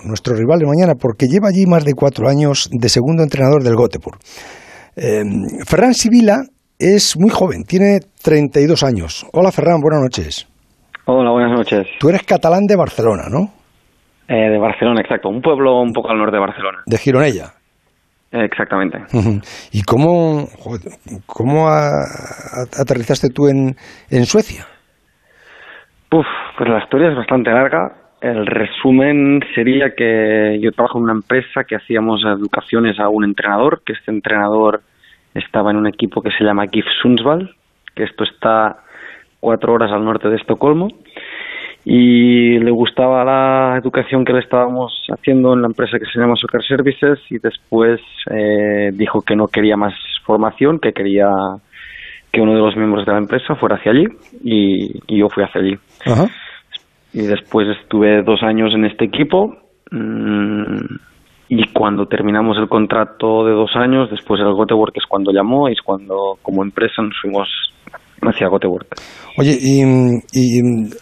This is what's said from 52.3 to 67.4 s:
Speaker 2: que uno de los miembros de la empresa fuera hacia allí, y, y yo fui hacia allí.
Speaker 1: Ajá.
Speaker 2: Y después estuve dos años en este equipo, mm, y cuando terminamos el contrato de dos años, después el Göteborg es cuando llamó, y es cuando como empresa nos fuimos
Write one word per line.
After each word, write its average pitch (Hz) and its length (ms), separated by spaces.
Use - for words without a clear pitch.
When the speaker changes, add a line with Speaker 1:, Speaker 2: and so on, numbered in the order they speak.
Speaker 2:
que - 80
uno 110 140
de 110 80
los 107 160
miembros 107 280
de 107 60
la 101 60
empresa 117 380
fuera 104 220
hacia 107 160
allí, 151 120
y, 98 640
y 107 120
yo 104 80
fui 98 160
hacia 92 160
allí. 95 160
Speaker 1:
Ajá. 131 220
Speaker 2:
Y 110 100
después 104 440
estuve 104 420
dos 104 180
años 110 320
en 110 120
este 107 200
equipo, 180 500
mm, 107 920
y 113 240
cuando 101 320
terminamos 107 520
el 107 120
contrato 110 760
de 110 80
dos 107 240
años, 127 360
después 104 280
el 101 160
Göteborg 107 400
es 101 140
cuando 98 240
llamó, 120 340
y 123 60
es - 100
cuando 98 580
como 98 220
empresa 107 380
nos 107 200
fuimos 98 280